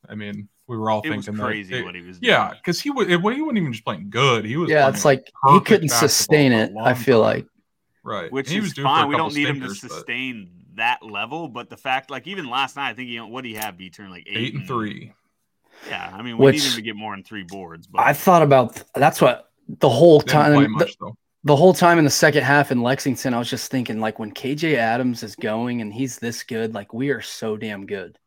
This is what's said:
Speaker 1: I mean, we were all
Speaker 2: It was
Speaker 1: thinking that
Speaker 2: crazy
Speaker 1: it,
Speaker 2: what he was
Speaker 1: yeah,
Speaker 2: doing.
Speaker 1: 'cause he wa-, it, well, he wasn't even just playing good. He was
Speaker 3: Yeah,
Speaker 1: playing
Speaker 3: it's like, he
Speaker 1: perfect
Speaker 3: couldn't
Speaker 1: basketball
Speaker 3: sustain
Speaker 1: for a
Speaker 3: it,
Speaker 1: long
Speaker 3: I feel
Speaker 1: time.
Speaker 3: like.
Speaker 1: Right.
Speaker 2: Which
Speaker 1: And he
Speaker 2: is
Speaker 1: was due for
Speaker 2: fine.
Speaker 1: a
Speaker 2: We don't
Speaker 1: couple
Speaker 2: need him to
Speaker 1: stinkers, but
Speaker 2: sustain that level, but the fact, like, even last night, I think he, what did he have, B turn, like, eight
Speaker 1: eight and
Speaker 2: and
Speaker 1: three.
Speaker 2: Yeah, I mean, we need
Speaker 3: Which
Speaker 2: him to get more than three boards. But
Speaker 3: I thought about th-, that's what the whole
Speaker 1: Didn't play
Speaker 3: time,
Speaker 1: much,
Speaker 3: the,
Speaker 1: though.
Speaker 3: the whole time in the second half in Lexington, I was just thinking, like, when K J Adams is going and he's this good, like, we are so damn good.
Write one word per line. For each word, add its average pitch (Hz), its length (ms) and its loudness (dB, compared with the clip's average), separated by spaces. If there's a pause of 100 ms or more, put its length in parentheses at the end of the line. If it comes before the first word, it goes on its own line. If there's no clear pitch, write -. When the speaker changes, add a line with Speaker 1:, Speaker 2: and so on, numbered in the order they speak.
Speaker 1:
I 110 60 -16
mean, 104 340 -14 (180)
we 120 120 -10
were 110 120 -4
all 107 120 0
Speaker 2:
It - 80 -6
was 101 160 -8
Speaker 1:
thinking 107 120 -10
that 107 80 -6
Speaker 2:
crazy 104 300 -8
Speaker 1:
it, 120 80 -8
Speaker 2:
what 90 100 -14
he 87 80 -16
was 90 200 -20
Speaker 1:
yeah, 147 280 2
Speaker 2:
doing. - 120 -18
Speaker 1:
'cause 175 180 -4
he 285 100 -6
wa-, 254 140 -2
it, 175 160 2
well, 214 140 0
he 277 60 -6
wasn't 294 180 -2
even 151 140 -2
just 110 120 -12
playing 101 260 -8
good. 117 340 2
He 117 120 -6
was 165 140 -2
Speaker 3:
Yeah, 151 120 4
Speaker 1:
playing 135 120 4
Speaker 3:
it's - 100 -6
like, 135 220 2
he - 60 -20 (100)
Speaker 1:
perfect 143 240 6
Speaker 3:
couldn't 175 220 4
Speaker 1:
basketball 123 200 2
Speaker 3:
sustain 143 440 4
Speaker 1:
for 117 60 4
a - 20 4
Speaker 3:
it, 107 120 -2
Speaker 1:
long 110 140 -4
Speaker 3:
I 123 80 4
feel 120 280 4
Speaker 1:
time. 107 140 2
Speaker 3:
like. - 100 -8 (560)
Speaker 1:
Right. 98 300 -10
Speaker 2:
Which 135 160 -6
Speaker 1:
And 147 40 -4
he 196 60 -2
Speaker 2:
is 220 60 -2
Speaker 1:
was 160 100 -6
due 139 80 -8
for 139 60 0
Speaker 2:
fine. 156 160 2
Speaker 1:
a - 20 -2
Speaker 2:
We 143 100 -2
don't 160 120 -2
Speaker 1:
couple 147 80 -10
Speaker 2:
need 147 120 -2
him 135 120 -4
to 131 140 -10
Speaker 1:
stinkers, - 80 -16
but 120 100 -18
Speaker 2:
sustain 117 720 -12 (100)
that 113 280 -2
level, 113 460 -8
but 117 220 -14
the - 60 -18
fact, 135 340 -6
like, 131 160 -12
even 175 240 -12
last 135 260 -4
night, 139 140 -6
I 107 40 -12
think 123 140 -12
he, 117 120 -10
what 117 220 -14
did 123 80 -12
he 110 40 -12
have, 107 220 -8
B 92 140 -18
turn, 98 200 -20
like, 90 160 -20
eight 101 100 -10
Speaker 1:
eight 120 160 -6
and 143 100 -8
Speaker 2:
and - 60 -16
Speaker 1:
three. 110 440 -8 (760)
Speaker 2:
Yeah, 90 260 -10
I 101 80 -14
mean, 120 160 -10
we 135 80 8
need 139 100 6
Speaker 3:
Which 147 100 -2
Speaker 2:
him 127 80 0
to 113 80 -8
get 107 140 -10
more 104 180 -10
than 95 100 -16
three 101 200 -12
boards. 85 420 -16
But - 160 -2
Speaker 3:
I 139 100 4
thought 175 300 6
about 135 320 4
th-, - 200 -16
that's 135 260 2
what 127 300 2 (180)
the - 200 2
whole 151 320 8
Speaker 1:
Didn't - 120 -6
play 147 320 6
Speaker 3:
time, 110 80 -2
Speaker 1:
much, 165 260 -2
Speaker 3:
the, - 80 -14
Speaker 1:
though. - 100 -14 (280)
Speaker 3:
the 143 120 4
whole 175 180 8
time 170 240 6
in 156 60 6
the 139 60 4
second 151 320 4
half 139 300 2
in 123 100 0
Lexington, 127 520 -2
I 117 40 -2
was 120 120 -4
just - 200 -8
thinking, 117 300 -4
like, 110 180 -4
when 107 140 -10
K 135 220 -8
J 151 220 -2
Adams 117 460 -2
is 107 140 -14
going 120 440 -4
and 107 120 -10
he's 127 260 -8
this 117 240 -10
good, 113 320 -6
like, - 180 -12
we 139 180 -4
are 117 120 -4
so 110 340 -8
damn 104 300 -10
good. 92 400 -10